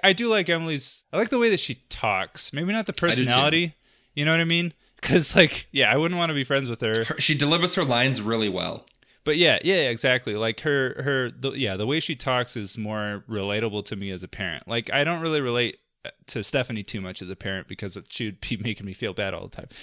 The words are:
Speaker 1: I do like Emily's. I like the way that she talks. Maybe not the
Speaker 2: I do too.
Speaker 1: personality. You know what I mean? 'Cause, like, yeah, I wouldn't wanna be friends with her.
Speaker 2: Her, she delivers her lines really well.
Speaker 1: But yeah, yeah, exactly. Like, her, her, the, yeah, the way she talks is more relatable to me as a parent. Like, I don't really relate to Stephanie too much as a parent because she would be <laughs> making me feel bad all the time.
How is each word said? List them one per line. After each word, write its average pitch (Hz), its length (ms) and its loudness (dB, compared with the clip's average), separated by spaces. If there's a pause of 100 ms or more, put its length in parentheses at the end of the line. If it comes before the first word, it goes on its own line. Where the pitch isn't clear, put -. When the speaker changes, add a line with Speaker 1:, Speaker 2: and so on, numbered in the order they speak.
Speaker 1:
I 190 100 8
do 233 140 -2
like 202 220 2
Emily's. 165 540 -2 (100)
I 156 40 -2
like 226 120 2
the 254 100 0
way 233 120 4
that 185 80 4
she - 160 -4 (140)
talks. - 640 -2
Maybe 170 200 -2
not 220 120 -2
the 190 80 -4
Speaker 2:
I - 20 -14
do - 40 -6
too. 170 80 2 (160)
Speaker 1:
personality. 151 520 4 (380)
You 147 120 -2
know 160 60 4
what 165 100 4
I 165 40 0
mean? 170 280 0 (280)
'Cause, - 340 4
like, - 360 4
yeah, 120 200 4
I 131 60 4
wouldn't 170 200 0
wanna 165 160 0
be 139 100 0
friends 139 260 0
with 117 120 -6
her. 113 240 0
Speaker 2:
Her, - 140 -4
she 147 160 4
delivers 165 400 2
her 180 80 2
lines 123 380 2
really 110 280 0
well. 85 360 -4 (380)
Speaker 1:
But 151 140 2
yeah, 151 260 6
yeah, 165 260 2
exactly. 120 460 0
Like, 113 260 -2
her, 139 420 0
her, 131 280 0
the, 131 200 -6
yeah, 107 260 -2
the 107 100 -2
way 151 120 0
she 156 160 -4
talks 123 400 -2
is 104 220 -4
more 107 520 -6
relatable 104 560 -2
to 107 100 -8
me 98 160 -6
as 92 120 -8
a 90 40 -10
parent. 87 400 -8
Like, 117 260 -4
I 139 100 2
don't 165 180 0
really 156 200 0
relate 120 360 0 (500)
to 107 160 -4
Stephanie 120 400 -2
too 101 180 -8
much 92 220 -8
as 92 80 -10
a 92 40 -8
parent 95 320 -6
because 101 300 -8 (120)
she - 160 -6
would 107 160 -8
be - 160 -4
<laughs> 101 60 -8
making 107 220 -6
me 95 80 -10
feel 101 200 -6
bad 98 200 -4
all 92 140 -10
the - 80 -18
time. - 120 -12 (140)